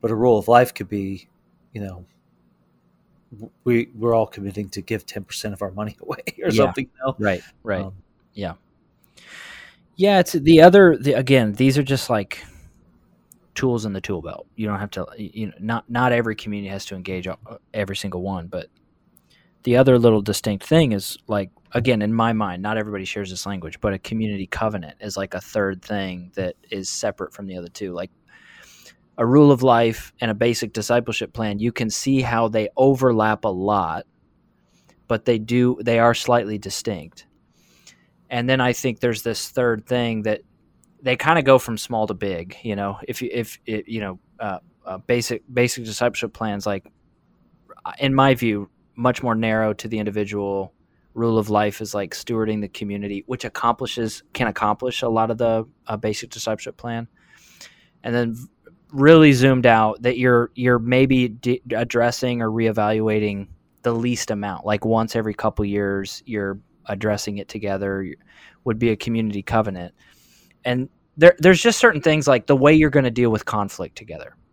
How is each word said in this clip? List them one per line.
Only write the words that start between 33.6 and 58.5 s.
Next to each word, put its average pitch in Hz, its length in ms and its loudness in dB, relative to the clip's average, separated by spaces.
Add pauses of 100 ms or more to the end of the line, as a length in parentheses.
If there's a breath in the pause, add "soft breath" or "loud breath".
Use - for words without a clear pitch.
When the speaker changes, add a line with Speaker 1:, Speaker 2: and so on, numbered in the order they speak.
Speaker 2:
but 110 160 -2
they 120 120 2
do, 123 460 2
they 117 160 2
are 117 140 6
slightly 110 440 0
distinct. 92 680 -10 (1040 soft breath)
And 120 180 -4
then 131 140 2
I 123 120 2
think 120 260 -4
there's 117 240 -2
this - 260 -6
third 117 380 -2
thing 117 340 -2
that 107 200 -2 (600)
they 127 160 0
kinda 160 240 2
go 135 160 6
from 117 200 -2
small 110 300 -4
to 107 60 -4
big, 92 480 -6
you 110 140 -6
know, 98 220 -6 (100)
if 120 140 -10
you, 123 120 -8
if 117 320 -8
it, 110 240 -8
you 113 100 -6
know, 95 200 -8 (200)
uh, 98 200 -8 (260)
uh, 95 140 -12
basic, 120 520 -4
basic 123 320 -2
discipleship 110 480 -4
plans, 104 340 -8
like, 98 240 -6 (1120)
in 135 140 -2
my 135 220 4
view, 107 340 -4 (260)
much 120 280 -2
more 120 100 0
narrow 110 400 0
to - 140 -10
the 110 100 -6
individual. 101 760 -4 (400)
Rule 117 240 0
of 107 120 -2
life 104 320 0
is, 107 140 -10
like, 98 180 -6
stewarding 110 480 -4
the 101 60 -8
community, 101 580 -8
which - 200 -8
accomplishes, 117 760 -4 (100)
can 123 140 -2
accomplish 107 540 -2
a 123 80 -2
lot 113 220 0
of 113 80 -4
the, 113 260 0 (220)
uh, 107 100 -6
basic 110 320 -6
discipleship 110 480 -8
plan. 117 300 -10 (960 soft breath)
And 117 100 -6
then 117 220 0
v-, 120 120 -16 (440)